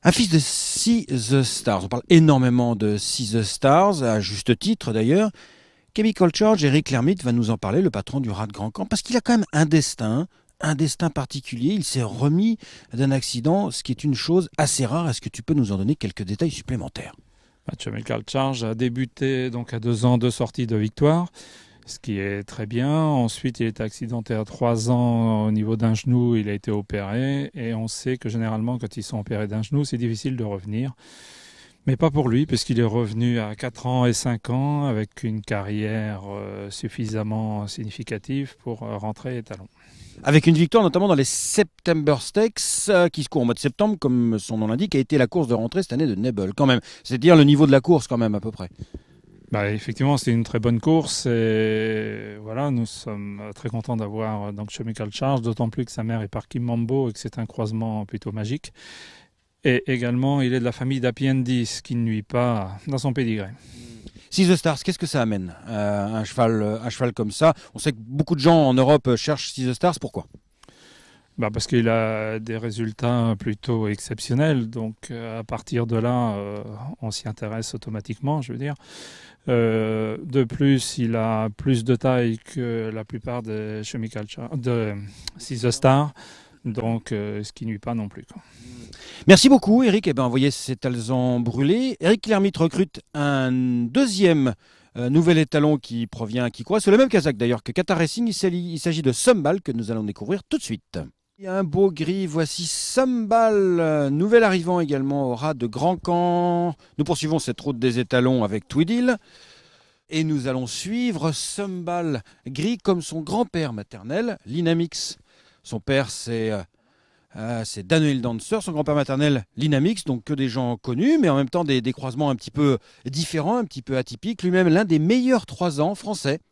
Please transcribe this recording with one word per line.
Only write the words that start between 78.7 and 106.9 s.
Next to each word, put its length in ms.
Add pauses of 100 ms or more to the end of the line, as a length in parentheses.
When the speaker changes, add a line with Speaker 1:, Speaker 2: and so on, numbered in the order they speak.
Speaker 2:
Euh, 760
de 200
plus, 540
il 180
a 340
plus 340
de 120
taille 440
que 520
la 140
plupart 380
des 400
Chemical 440
Char-, 300
de 380 (420)
See 220
the 100
Star, 440 (500)
donc, 480
euh, 320
ce 100
qui 120
nuit 140
pas 160
non 120
plus, 180
quoi. 160 (840)
Speaker 1:
Merci 220
beaucoup, 340
Eric. 240
Eh 60
ben, 140
voyez 220
ces 260
talons 640
brûlés. 600
Eric 260
Lhermitte 320
recrute 440 (120)
un 380
deuxième, 1040 (420)
euh, 120
nouvel 280
étalon 400
qui 300
provient, 420
qui 140
croit. 160
C'est 120
le 60
même 120
Kazakh 280
d'ailleurs 240
que 100
Qatar 280
Racing. 280
Il 60
s'agit, 400
il 60
s'agit 240
de 80
Sumbal 500
que 100
nous 200
allons 120
découvrir 400
tout 140
de 60
suite. 360 (380)
Il 80
y 20
a 60
un 100
beau 280
gris, 340
voici 400
Sumbal, 1120
euh, 300
nouvel 340
arrivant 360
également 520
au 40
Rat 180
de 140
Grand 300
Camp. 800 (220)